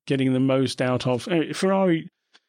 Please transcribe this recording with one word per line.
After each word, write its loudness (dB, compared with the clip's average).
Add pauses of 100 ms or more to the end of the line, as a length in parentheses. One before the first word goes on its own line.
getting 0
the 0
most 0
out -2
of, -2
eh, -2
Ferrari 0 (400)